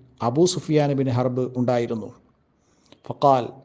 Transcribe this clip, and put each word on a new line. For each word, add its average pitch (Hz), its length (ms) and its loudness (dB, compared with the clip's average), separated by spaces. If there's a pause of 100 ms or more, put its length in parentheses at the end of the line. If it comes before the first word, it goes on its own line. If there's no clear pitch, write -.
(220)
അബൂ 120 240 2
സുഫിയാൻ 151 480 0
ബിൻ 135 160 0
ഹർബ് 127 360 -2 (100)
ഉണ്ടായിരുന്നു. 120 540 -2 (1000)
ഫഖാൽ, 131 420 2 (160)